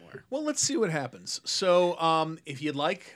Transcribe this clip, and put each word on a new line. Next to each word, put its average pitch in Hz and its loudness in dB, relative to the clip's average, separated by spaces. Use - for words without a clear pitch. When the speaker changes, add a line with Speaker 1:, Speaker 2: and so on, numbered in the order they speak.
Speaker 1:
more. - -18
Speaker 2:
Well, 285 -4
let's 302 -2
see 269 0
what 220 2
happens. 127 -6
So, 180 4
um, 160 2
if 139 -10
you'd 147 -2
like, 160 -4